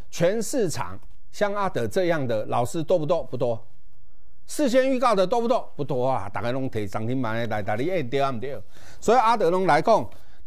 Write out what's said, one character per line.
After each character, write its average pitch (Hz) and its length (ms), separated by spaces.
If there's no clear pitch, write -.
全 196 300
市 208 280
场 98 300
像 202 240
阿 196 140
德 117 180
这 180 200
样 156 200
的 117 200
老 120 180
师 165 180
多 180 160
不 151 60
多？ 160 180
不 - 140
多。 120 280
事 294 200
先 262 240
预 254 80
告 240 160
的 190 100
多 233 140
不 233 80
多？ 233 300
不 147 60
多 123 220
啊， 127 220
大 101 140
家 117 100
拢 131 180
提 107 160
涨 107 220
停 131 140
板 110 140
的 117 120
来， 107 160
大 107 140
家 127 120
哎， 180 140
对 131 160
啊， 135 140
不 120 60
对？ 139 220
所 220 160
以 - 20
阿 233 200
德 170 120
拢 185 160
来 156 160
讲， 175 240